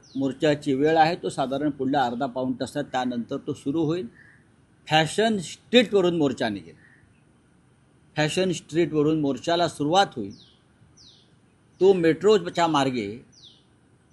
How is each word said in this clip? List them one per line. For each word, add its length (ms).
मोर्चाची 580
वेळ 220
आहे, 200
तो 120
साधारण 420
पुढल्या 340
अर्धा 220
पाऊण 260
तासात, 320
त्यानंतर 520
तो 160
सुरू 300
होईल. 240
फॅशन 500
स्ट्रीटवरून 800
मोर्चा 320
निघेल. 380
फॅशन 360
स्ट्रीटवरून 680
मोर्चाला 480
सुरुवात 380
होईल. 220
तो 120
मेट्रोच्या 720
मार्गे 600